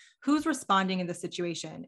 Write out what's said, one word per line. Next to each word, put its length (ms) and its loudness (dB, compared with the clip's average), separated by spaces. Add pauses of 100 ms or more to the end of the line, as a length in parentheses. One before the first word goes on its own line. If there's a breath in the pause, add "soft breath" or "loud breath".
(220 loud breath)
who's 240 2
responding 540 2
in 60 -2
the 80 -4
situation. 720 -6